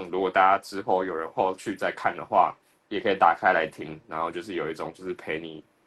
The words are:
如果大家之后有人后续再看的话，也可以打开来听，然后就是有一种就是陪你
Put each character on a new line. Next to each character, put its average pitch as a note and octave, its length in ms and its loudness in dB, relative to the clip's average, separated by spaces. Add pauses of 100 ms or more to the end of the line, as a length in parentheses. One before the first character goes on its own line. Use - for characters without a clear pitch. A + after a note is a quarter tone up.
(100)
如 F2+ 100 -2
果 F#2+ 80 2
大 F#2+ 120 2
家 F#2+ 180 6
之 G2 240 -10
后 F#2+ 220 0
有 F2+ 100 -6
人 D#2+ 160 -6
后 F#2+ 260 0
续 G2+ 200 -8
再 F2+ 160 -2
看 F#2+ 240 -4
的 D#2 80 -10
话， F2+ 280 4 (360)
也 G#2 120 -6
可 G#2+ 80 0
以 F#2+ 60 4
打 F2+ 180 6
开 F#2+ 200 2
来 E2 140 2
听， D#2 320 -12 (100)
然 D#2+ 120 -6
后 E2+ 100 -2
就 F2 120 -8
是 F#2 120 -10
有 D#2 140 -4
一 D#2+ 60 -6
种 D#2+ 180 -10
就 F#2 120 -18
是 F#2 100 -6
陪 D#2+ 240 -8
你 D#2+ 240 -14 (240)